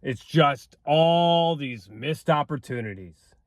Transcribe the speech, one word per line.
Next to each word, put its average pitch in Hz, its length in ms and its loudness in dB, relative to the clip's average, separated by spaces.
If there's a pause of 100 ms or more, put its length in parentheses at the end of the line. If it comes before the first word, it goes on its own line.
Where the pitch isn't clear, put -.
It's 127 220 -6
just 143 600 0
all 170 680 2
these 123 340 -10
missed 123 400 -8
opportunities. 120 1040 -4 (120)